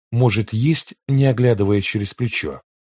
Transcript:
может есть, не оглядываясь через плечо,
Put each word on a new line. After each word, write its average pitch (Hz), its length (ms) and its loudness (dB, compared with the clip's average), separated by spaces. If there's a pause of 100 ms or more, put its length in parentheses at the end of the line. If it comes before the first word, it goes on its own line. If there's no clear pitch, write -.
(120)
может 113 420 2
есть, 139 420 -2 (120)
не 135 180 2
оглядываясь 107 600 2
через 101 280 -4
плечо, - 480 -8 (200)